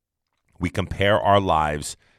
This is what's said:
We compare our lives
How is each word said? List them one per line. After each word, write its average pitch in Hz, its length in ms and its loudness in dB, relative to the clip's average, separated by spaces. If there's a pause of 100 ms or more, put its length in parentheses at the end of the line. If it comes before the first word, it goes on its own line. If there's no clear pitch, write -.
(600)
We 90 100 -2
compare 98 500 -2
our 101 200 4
lives 78 560 -2 (220)